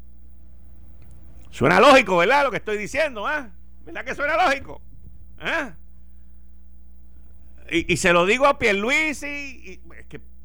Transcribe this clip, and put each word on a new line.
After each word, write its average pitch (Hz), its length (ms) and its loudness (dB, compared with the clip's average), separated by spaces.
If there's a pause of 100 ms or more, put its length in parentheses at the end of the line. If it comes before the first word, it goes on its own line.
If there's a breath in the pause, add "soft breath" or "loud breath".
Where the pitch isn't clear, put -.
(1500)
Suena 175 280 6
lógico, 233 380 10
¿verdad? 240 260 6
Lo 269 80 2
que 196 60 0
estoy 208 200 -4
diciendo, 233 500 -2
¿ah? 285 220 -4 (360)
¿Verdad 330 180 -10
que 254 120 -6
suena 311 280 2
lógico? 277 380 0 (580)
¿Ah? 254 340 -4 (2000)
Y, 165 220 0
y 160 40 2
se 180 160 4
lo 175 120 6
digo 240 200 4
a 285 140 4
Pierluisi, 262 680 2
y, 269 680 -12
es 113 120 -14
que, - 140 -12 (240)